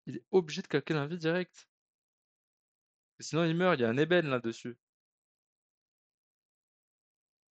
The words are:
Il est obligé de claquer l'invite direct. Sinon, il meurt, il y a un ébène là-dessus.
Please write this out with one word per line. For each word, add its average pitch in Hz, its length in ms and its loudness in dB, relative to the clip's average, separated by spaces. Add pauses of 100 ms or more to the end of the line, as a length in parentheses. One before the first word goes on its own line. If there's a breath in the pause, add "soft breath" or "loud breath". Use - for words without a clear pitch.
Il 127 120 -10
est - 140 -16
obligé 170 300 0
de - 60 -10
claquer 151 260 -2
l'invite 156 260 -4
direct. 170 500 -4 (1500)
Sinon, 151 260 -2
il 160 100 2
meurt, 180 220 4
il 123 40 0
y 117 40 2
a 113 40 2
un 117 80 0
ébène 160 320 2
là-dessus. 120 480 -4 (2750)